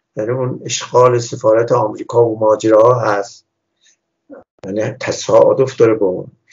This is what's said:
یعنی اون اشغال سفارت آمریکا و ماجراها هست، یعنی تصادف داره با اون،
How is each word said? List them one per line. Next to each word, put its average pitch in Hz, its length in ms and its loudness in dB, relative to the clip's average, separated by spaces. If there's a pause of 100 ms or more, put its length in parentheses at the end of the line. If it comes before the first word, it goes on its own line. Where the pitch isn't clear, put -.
(160)
یعنی 107 160 -6
اون 127 340 -6
اشغال 123 540 0
سفارت 117 520 0
آمریکا 113 540 0
و 110 140 -4
ماجراها 110 600 4
هست، 104 460 -6 (1200)
یعنی 104 340 -6
تصادف - 760 0
داره 110 180 4
با 101 140 -2
اون، 90 200 -6 (260)